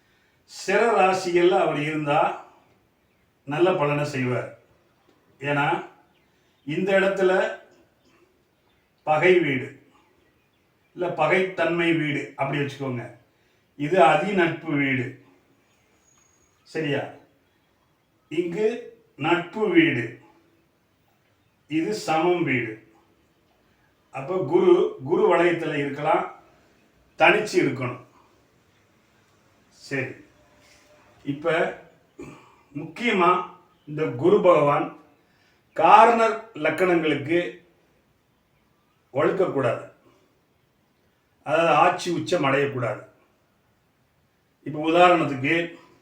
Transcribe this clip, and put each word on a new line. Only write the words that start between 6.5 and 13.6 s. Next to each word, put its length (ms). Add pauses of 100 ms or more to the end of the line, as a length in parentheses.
இந்த 260
இடத்துல 380 (1800)
பகை 320
வீடு, 300 (1300)
இல்ல 120
பகைத்தன்மை 880
வீடு 260 (140)
அப்படி 220
வச்சுக்கோங்க. 460 (760)